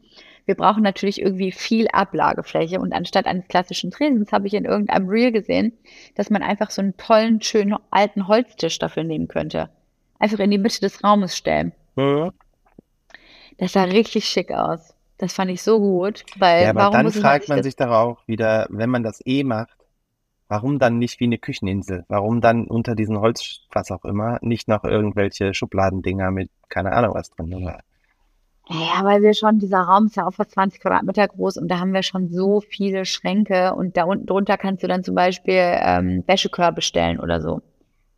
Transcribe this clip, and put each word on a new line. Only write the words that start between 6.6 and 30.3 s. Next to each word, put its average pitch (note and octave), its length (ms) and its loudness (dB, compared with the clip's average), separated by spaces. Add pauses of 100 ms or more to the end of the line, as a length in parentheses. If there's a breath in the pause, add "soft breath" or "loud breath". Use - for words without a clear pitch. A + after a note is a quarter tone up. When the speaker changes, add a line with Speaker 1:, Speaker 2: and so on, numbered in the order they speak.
Speaker 1:
so - 100 -6
einen G3 160 -2
tollen, A3 440 4
schönen G#3 360 0 (140)
alten G3+ 360 0
Holztisch G#3 520 0
dafür D#3+ 240 -4
nehmen D#3+ 240 -4
könnte. - 420 -4 (500)
Einfach G#3 200 -2
in G3 120 2
die G#3 60 2
Mitte G3 240 -2
des - 220 -4
Raumes G3+ 340 2
stellen. D#2 360 -2 (220)
Speaker 2:
Mhm. C#3+ 360 0 (1300 loud breath)
Speaker 1:
Das F3+ 160 -4
sah F#3+ 100 4
richtig G3+ 420 0
schick - 260 -2
aus. - 440 -4 (240)
Das F3+ 140 -6
fand F#3 180 -4
ich F3+ 100 -8
so A3 180 2
gut, G3 440 0 (140)
weil F3 260 6
Speaker 2:
Ja, - 80 4
aber G#3 80 2
Speaker 1:
warum G3+ 140 4
Speaker 2:
dann A#2+ 120 6
Speaker 1:
muss G#3+ 100 0
man G#3+ 60 -2
Speaker 2:
fragt C#3+ 220 4
Speaker 1:
sich - 60 -6
Speaker 2:
man C#3+ 100 2
Speaker 1:
das C3 60 0
Speaker 2:
sich C3+ 100 -6
doch B2 160 0
auch A#2 360 2
wieder, A2 440 2
wenn A2 180 -2
man B2 140 0
das G#2+ 220 -6
eh C3+ 180 0
macht, A#2+ 340 -4 (720)
warum B2 320 -2
dann A#2 180 4
nicht A#2+ 220 -2
wie B2 60 0
eine A#2 120 2
Kücheninsel? F#2+ 720 -6
Warum G#2+ 340 0
dann A#2 240 4
unter A#2 300 -2
diesen G#2+ 240 -2
Holz, A#2 400 -10 (120)
was G2+ 200 -4
auch F#2 120 -10
immer, A2 380 -4
nicht A#2 260 -4
noch G#2+ 160 0
irgendwelche G2+ 720 0
Schubladendinger F#2+ 760 -2
mit F#2+ 180 -4 (200)
keine F#2 240 -4
Ahnung A2 200 2
was - 160 -8
drin, E2+ 240 -12
oder? F2 280 -10 (840)
Speaker 1:
Ja, E3+ 360 -4
weil G3+ 180 4
wir G#3+ 120 6
schon, G#3+ 260 2
dieser F#3+ 220 0
Raum F#3+ 260 4
ist - 80 -6
ja F#3 100 -2
auch F#3 80 -4